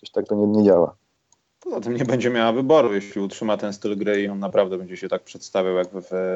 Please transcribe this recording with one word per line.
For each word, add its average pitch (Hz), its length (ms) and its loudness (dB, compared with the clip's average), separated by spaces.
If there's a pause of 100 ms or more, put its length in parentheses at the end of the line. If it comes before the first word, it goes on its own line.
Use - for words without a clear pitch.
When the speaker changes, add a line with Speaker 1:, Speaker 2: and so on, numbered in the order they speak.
Speaker 1:
już - 100 -20
tak 104 140 -4
to 110 80 -4
nie, 104 120 2
nie 107 180 4
działa. 87 300 6 (680)
Speaker 2:
Poza 285 200 -6
tym 117 140 -4
nie 135 100 -2
będzie 123 260 0
miała 117 220 2
wyboru, 135 420 2
jeśli 98 260 -6
utrzyma 104 360 -4
ten 101 160 -6
styl 104 240 -6
gry 101 260 0
i 101 60 -2
on 101 100 -8
naprawdę 95 400 0
będzie 92 180 -12
się 92 120 -10
tak 98 140 -4
przedstawiał 92 520 -4
jak 90 180 0
w, 95 160 -12 (280)